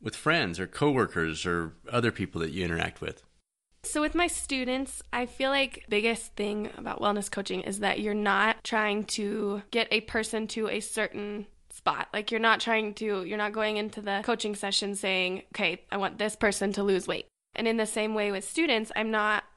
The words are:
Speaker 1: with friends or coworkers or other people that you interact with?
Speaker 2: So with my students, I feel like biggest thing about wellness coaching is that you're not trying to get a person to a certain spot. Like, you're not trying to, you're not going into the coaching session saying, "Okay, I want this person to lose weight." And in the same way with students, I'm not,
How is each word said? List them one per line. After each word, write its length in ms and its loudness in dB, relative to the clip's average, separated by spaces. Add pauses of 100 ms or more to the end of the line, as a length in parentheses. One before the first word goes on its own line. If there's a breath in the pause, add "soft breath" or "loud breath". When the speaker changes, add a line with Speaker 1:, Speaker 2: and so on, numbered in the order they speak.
Speaker 1:
with 140 -6
friends 460 2
or 80 -4
coworkers 760 2
or 300 0 (160)
other 220 2
people 280 -4
that 120 -2
you 120 -2
interact 360 -2
with? 240 -8 (580)
Speaker 2:
So 180 -2
with 140 0
my 140 4
students, 720 -2 (100)
I 140 0
feel 240 0
like 380 0
biggest 480 0
thing 400 -2
about 240 -6
wellness 280 2
coaching 340 -4
is 180 -6
that 180 2
you're 160 0
not 480 2
trying 440 0
to 560 -2 (100)
get 180 2
a 120 2
person 460 -2
to 200 -2
a 100 -2
certain 720 -4 (200)
spot. 460 -2
Like, 160 -4
you're 100 0
not 180 6
trying 360 0
to, 300 -2
you're 120 -4
not 160 0
going 240 0
into 240 -4
the 240 -2
coaching 300 0
session 400 0
saying, 480 0 (120)
"Okay, 280 0 (100)
I 60 0
want 180 0
this 180 0
person 380 2
to 100 0
lose 240 4
weight." 220 -4 (260)
And 140 0
in 80 4
the 80 2
same 300 -2
way 180 0
with 160 -6
students, 480 2
I'm 140 0
not, 340 2 (120)